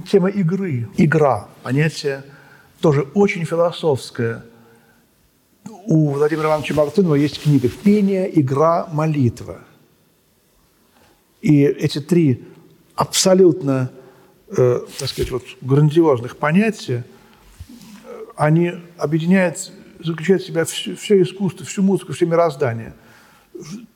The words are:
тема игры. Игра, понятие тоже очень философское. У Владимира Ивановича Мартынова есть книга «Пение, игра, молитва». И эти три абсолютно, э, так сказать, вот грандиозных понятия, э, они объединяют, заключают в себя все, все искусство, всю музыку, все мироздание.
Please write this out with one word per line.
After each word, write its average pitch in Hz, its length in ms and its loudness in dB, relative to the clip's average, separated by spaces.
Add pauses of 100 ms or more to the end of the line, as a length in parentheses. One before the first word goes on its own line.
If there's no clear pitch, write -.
тема 190 200 2
игры. 185 680 -4
Игра, 151 520 2 (140)
понятие 139 600 -4 (580)
тоже 151 200 2 (120)
очень 196 320 0
философское. 151 1000 -4 (1200)
У 160 480 0
Владимира 151 360 0
Ивановича 151 260 -2
Мартынова 151 420 2
есть 143 260 0
книга 135 280 2
«Пение, 196 680 0
игра, 156 520 2
молитва». 147 720 -2 (1800)
И 151 220 4
эти - 360 0
три 147 440 0 (520)
абсолютно, 147 960 2 (580)
э, 127 320 2 (180)
так 135 100 -8
сказать, 127 220 -6
вот 127 120 -8 (180)
грандиозных 143 760 2
понятия, 156 680 0 (1000)
э, - 200 -18 (100)
они 165 380 2 (240)
объединяют, 170 720 0 (280)
заключают 165 440 -2
в - 40 -16
себя 160 180 -2
все, - 300 -8
все 196 260 2
искусство, 185 440 -4
всю - 160 -6
музыку, 190 320 -2
все 170 140 -2
мироздание. 147 680 -2 (1040)